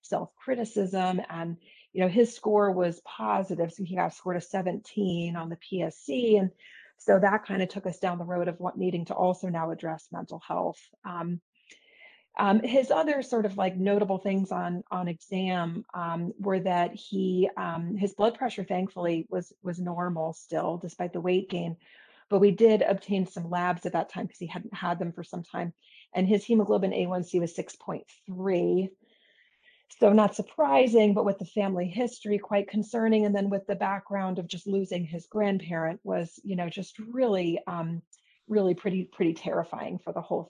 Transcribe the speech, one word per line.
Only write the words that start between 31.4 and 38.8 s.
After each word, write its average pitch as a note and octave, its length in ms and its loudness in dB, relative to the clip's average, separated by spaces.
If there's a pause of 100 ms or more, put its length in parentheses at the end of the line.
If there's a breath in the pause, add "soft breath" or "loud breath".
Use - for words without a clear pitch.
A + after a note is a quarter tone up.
family F#3 440 -2
history, G#3 500 -2
quite G3+ 300 -2
concerning. A3 580 2
And G3+ 80 2
then G3+ 160 0
with G3 160 -2
the G3+ 80 -2
background F#3+ 640 -4
of F3 80 -6
just F3 220 -10
losing F#3+ 360 -2
his E3 220 -10
grandparent F3 800 -2
was, F3+ 400 -4
you G3 100 -4
know, F3 140 -4
just F3+ 320 -12
really, G#3+ 640 0
um, E3+ 360 -4 (440 soft breath)
really G3 280 2
pretty, F#3 300 -2